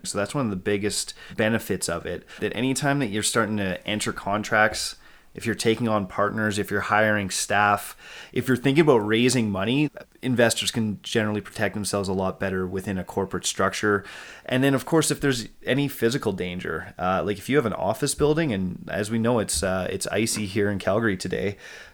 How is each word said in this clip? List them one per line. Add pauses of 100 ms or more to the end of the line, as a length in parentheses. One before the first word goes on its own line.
So
that's
one
of
the
biggest (220)
benefits
of
it, (160)
that
anytime
that
you're
starting
to
enter
contracts, (380)
if
you're
taking
on
partners,
if
you're
hiring
staff, (360)
if
you're
thinking
about
raising
money, (320)
investors
can
generally
protect
themselves
a
lot
better
within
a
corporate
structure. (420)
And
then,
of
course,
if
there's (160)
any
physical
danger,
uh,
like
if
you
have
an
office
building,
and
as
we
know,
it's,
uh,
it's
icy
here
in
Calgary
today, (380)